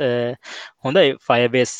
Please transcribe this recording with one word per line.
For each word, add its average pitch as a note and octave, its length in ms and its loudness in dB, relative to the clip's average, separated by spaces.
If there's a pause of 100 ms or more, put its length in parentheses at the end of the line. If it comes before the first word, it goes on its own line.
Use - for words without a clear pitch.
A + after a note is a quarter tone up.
අ, C3 80 0 (720)
හොඳයි. C#3+ 300 2 (100)
Firebase, A#2+ 580 2